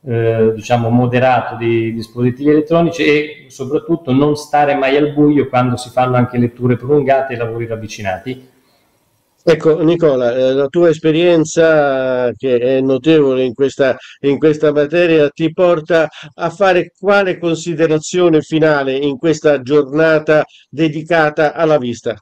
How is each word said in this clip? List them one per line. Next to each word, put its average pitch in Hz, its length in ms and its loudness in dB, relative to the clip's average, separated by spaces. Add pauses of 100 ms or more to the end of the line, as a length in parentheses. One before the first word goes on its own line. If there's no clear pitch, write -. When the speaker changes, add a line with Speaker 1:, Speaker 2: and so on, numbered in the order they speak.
Speaker 1:
eh, 113 480 2
diciamo, 117 360 -2
moderato 123 640 2
di 113 380 -2
dispositivi 123 560 -2
elettronici 156 520 2
e 151 460 0
soprattutto 143 640 -4
non 147 240 2
stare 147 380 0
mai 135 220 0
al 147 180 0
buio 147 340 2
quando 123 280 0
si - 120 -12
fanno 127 280 -2
anche 123 200 0
letture 120 400 -2
prolungate 135 560 0
e 117 40 -8
lavori 117 300 -6
ravvicinati. 107 840 -10 (920)
Speaker 2:
Ecco, 160 400 2
Nicola, 151 540 2
eh, 131 160 0
la 139 140 0
tua 170 240 2
esperienza, 156 1500 0
che 127 220 -2
è 131 220 0
notevole 135 640 2
in 120 100 -4
questa, 135 420 0 (240)
in 139 180 0
questa 151 340 2
materia, 147 580 2
ti 160 220 -4
porta 165 540 0 (280)
a 165 160 -6
fare 180 460 0
quale 196 420 0
considerazione 160 1040 0
finale 151 520 0
in 139 220 -4
questa 151 460 0
giornata 151 840 0 (240)
dedicata 156 840 -2
alla 156 240 0
vista? 120 420 -6